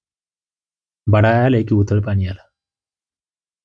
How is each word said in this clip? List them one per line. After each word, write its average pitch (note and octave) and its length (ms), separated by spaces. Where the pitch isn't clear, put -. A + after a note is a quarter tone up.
बडाया A2 380
आल्या B2+ 160
की A2 140
उथळ G#2 260
पाणी G2+ 240
आलं. F#2 220